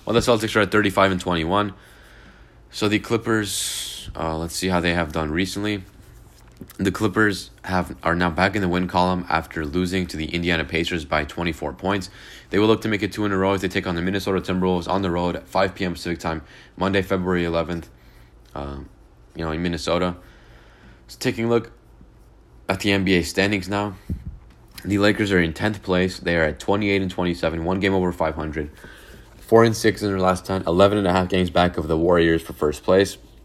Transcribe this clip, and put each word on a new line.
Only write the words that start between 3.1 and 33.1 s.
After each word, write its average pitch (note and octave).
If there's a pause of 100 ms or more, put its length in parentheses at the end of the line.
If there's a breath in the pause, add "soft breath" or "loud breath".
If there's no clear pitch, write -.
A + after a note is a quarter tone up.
uh, D#2+
let's E2+
see F#2
how F2+
they E2+
have E2
done D#2
recently. G2 (920)
The F#2+
Clippers G#2 (140)
have, F2+
are E2+
now F2
back F#2
in G#2
the F2+
win F2+
column F2+
after D#2+
losing F2+
to E2
the D#2
Indiana E2+
Pacers E2
by D2+
twenty-four D#2
points. F#2+ (400 loud breath)
They F#2
will G#2+
look G#2+
to A2
make G#2
it F#2+
two G#2+
in G2+
a F#2+
row F#2+
as F#2+
they F#2+
take F#2
on F2
the E2+
Minnesota F#2+
Timberwolves F#2
on F#2+
the F2+
road F2
at -
five F#2+
P G2
M F2
Pacific E2+
time, D#2+ (340 loud breath)
Monday, F#2+
February F2+
eleventh, E2+ (640 soft breath)
um, C#2 (460)
you E2
know, D#2+
in E2
Minnesota. F2 (920 loud breath)
So -
taking A2+
a -
look A#2 (960)
at F#2+
the G2+
N G2
B F#2
A F2
standings F#2+
now, G2+ (880 loud breath)
the G2
Lakers G#2
are F2+
in E2
tenth G#2
place. F#2
They F2
are E2
at D2+
twenty-eight G2
and F#2
twenty-seven, F2
one F#2
game F#2+
over F#2
five D#2
hundred, D#2 (640 loud breath)
four A2+
and A2+
six G#2+
in G#2
their F#2+
last F#2
ten, F#2+
eleven G2
and G2
a F2
half F#2
games F#2
back F2
of D#2
the D#2+
Warriors E2+
for -
first D2+
place, F#2+ (260)